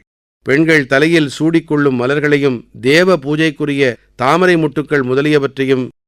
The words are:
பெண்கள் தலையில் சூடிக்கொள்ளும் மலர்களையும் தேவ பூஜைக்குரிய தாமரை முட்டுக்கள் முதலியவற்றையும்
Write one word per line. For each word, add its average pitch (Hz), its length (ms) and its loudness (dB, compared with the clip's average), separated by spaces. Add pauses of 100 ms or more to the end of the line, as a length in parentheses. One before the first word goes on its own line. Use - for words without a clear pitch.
(460)
பெண்கள் 156 400 2
தலையில் 151 440 2
சூடிக்கொள்ளும் 151 680 -2
மலர்களையும் 139 640 0 (240)
தேவ 170 360 2
பூஜைக்குரிய 143 680 -2 (320)
தாமரை 170 400 2
முட்டுக்கள் 147 480 -2
முதலியவற்றையும் 135 840 -2 (220)